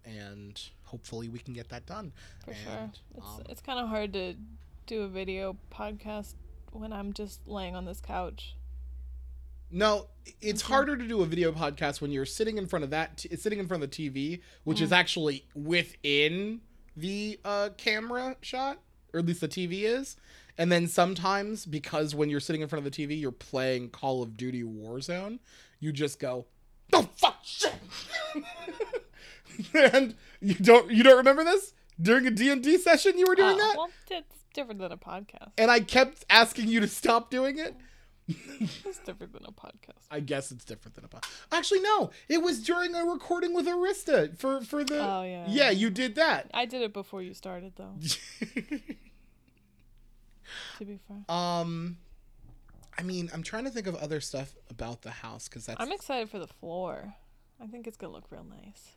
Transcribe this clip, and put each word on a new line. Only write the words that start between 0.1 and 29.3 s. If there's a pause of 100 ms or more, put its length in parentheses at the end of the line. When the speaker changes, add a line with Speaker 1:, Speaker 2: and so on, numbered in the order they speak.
Speaker 1:
hopefully
we
can
get
that
done. (320)
Speaker 2:
For
Speaker 1:
And,
Speaker 2:
sure. (260)
It's,
Speaker 1:
um,
Speaker 2:
it's
kinda
hard
to (520)
do
a
video (140)
podcast (380)
when
I'm
just
laying
on
this
couch. (1120)
Speaker 1:
No, (320)
it's
Speaker 2:
Mm-hmm.
Speaker 1:
harder
to
do
a
video
podcast
when
you're
sitting
in
front
of
that,
t-,
sitting
in
front
of
the
T
V, (220)
which
is
Speaker 2:
Mm.
Speaker 1:
actually
within (360)
the,
uh,
camera
shot, (380)
or
at
least
the
T
V
is. (420)
And
then
sometimes,
because
when
you're
sitting
in
front
of
the
T
V,
you're
playing
Call
of
Duty
Warzone, (420)
you
just
go, (440)
"The (140)
fuck,
shit!" (600)
<laughs>